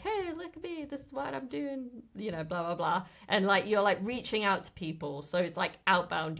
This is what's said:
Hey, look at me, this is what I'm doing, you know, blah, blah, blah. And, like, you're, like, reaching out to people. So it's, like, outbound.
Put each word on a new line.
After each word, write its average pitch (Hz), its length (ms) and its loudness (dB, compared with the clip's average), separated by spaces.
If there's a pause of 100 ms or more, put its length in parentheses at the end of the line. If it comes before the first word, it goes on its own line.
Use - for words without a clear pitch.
Hey, 381 320 -2
look 339 220 -10
at 320 60 -14
me, 339 260 -6
this 285 160 -8
is - 80 -18
what 277 220 -6
I'm 269 100 -6
doing, 269 440 -4 (260)
you 208 160 -6
know, 165 120 -4
blah, 170 200 -2
blah, 170 120 0
blah. 170 300 0 (240)
And, 196 160 4
like, 196 220 6
you're, 208 140 6
like, 202 200 6
reaching 220 420 -2
out 196 200 4
to - 80 -16
people. 156 500 -6
So - 160 -4
it's, 170 200 2
like, 185 160 0 (120)
outbound. 175 540 4